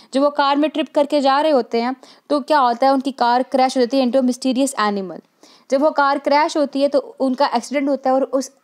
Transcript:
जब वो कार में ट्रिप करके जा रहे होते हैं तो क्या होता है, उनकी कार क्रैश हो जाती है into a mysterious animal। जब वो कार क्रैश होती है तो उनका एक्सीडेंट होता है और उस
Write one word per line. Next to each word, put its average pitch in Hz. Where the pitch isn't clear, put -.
जब 269
वो 285
कार 285
में 294
ट्रिप 294
करके 294
जा 269
रहे 311
होते 233
हैं 247
तो 285
क्या 302
होता 247
है, 269
उनकी 269
कार 240
क्रैश 262
हो 262
जाती 247
है 254
into 254
a 254
mysterious 254
animal। 196
जब 269
वो 311
कार 285
क्रैश 294
होती 277
है 285
तो 285
उनका 262
एक्सीडेंट 277
होता 269
है 262
और 269
उस 262